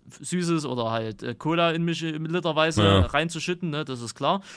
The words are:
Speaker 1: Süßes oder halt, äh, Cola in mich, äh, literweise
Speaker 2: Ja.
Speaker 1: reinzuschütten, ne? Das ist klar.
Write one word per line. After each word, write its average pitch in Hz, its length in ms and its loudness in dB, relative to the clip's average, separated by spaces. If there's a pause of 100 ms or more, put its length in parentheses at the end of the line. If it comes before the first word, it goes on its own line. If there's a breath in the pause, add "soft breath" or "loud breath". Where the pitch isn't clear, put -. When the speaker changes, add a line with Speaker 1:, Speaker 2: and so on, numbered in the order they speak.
(220)
Speaker 1:
Süßes 170 440 -2
oder 123 240 -2
halt, 113 320 -4
äh, 120 140 -6
Cola 170 340 2
in 165 160 0
mich, 165 160 -2
äh, 160 160 -4
literweise 160 680 0
Speaker 2:
Ja. 98 180 6
Speaker 1:
reinzuschütten, 165 680 0
ne? 151 160 -4
Das 131 160 -6
ist 113 140 -8
klar. 170 260 0 (160 loud breath)